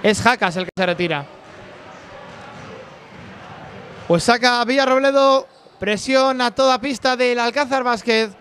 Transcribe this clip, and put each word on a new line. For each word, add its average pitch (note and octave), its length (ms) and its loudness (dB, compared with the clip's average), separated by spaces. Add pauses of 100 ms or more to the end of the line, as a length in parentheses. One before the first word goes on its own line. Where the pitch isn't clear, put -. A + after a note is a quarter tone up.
Es G#3 180 2
Jacas G3+ 360 0
el F#3 80 -4
que F3 120 -12
se F#3+ 80 0
retira. D#3+ 400 -2 (2750)
Pues E3+ 160 0
saca A#3+ 400 2
Villarrobledo, C4+ 840 4 (320)
presión C4 600 0
a A#3+ 120 0
toda C4 280 2
pista B3+ 360 -2
del B3 240 0
Alcázar B3+ 440 0
Vázquez. A3 460 0 (120)